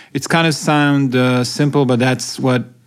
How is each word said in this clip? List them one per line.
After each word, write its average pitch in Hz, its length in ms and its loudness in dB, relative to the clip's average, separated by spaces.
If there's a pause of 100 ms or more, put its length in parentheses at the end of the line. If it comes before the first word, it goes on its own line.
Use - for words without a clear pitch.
(140)
it's 156 120 -6
kind 165 200 0
of 151 80 0
sound, 143 640 0
uh, 123 280 2
simple, 143 400 0
but 123 140 0
that's 127 400 -2
what, 127 260 0 (220)